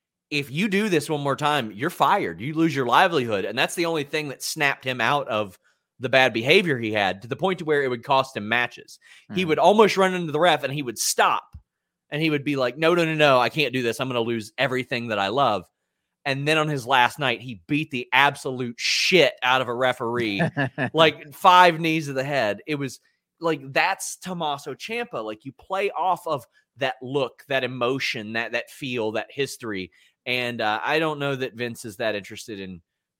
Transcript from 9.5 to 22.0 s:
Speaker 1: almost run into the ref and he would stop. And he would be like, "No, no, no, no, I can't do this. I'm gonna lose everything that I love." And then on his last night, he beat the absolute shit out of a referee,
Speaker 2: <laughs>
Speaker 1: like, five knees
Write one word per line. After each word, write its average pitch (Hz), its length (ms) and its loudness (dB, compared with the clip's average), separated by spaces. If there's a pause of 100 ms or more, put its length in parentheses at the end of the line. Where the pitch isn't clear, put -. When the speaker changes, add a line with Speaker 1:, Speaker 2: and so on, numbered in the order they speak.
Speaker 1:
almost 202 380 6
run 190 180 4
into 175 160 -4
the 151 80 -2
ref 165 240 4
and 131 100 -4
he 151 100 -4
would 113 160 -8
stop. - 580 0 (520)
And 151 120 -4
he 160 80 2
would 147 160 0
be 143 120 -2
like, 127 200 -2
"No, 160 180 4
no, 170 100 4
no, 160 100 -2
no, 143 240 6
I 120 100 2
can't 139 240 -2
do 131 100 0
this. 113 160 -2
I'm 131 100 -2
gonna 120 120 -2
lose 113 360 -4
everything 127 520 -2
that 104 100 0
I 98 100 0
love." 113 360 0 (600)
And 139 220 -4
then 156 100 2
on 156 100 0
his 135 180 -4
last 123 340 2
night, 120 220 -2
he 120 260 -14
beat 151 240 -2
the 127 220 -6
absolute 131 640 2
shit - 640 4
out 127 200 2
of 117 60 -2
a 120 60 -4
referee, 120 680 0 (260)
Speaker 2:
<laughs> - 260 -6
Speaker 1:
like, 156 400 4
five 180 460 8
knees 160 280 -2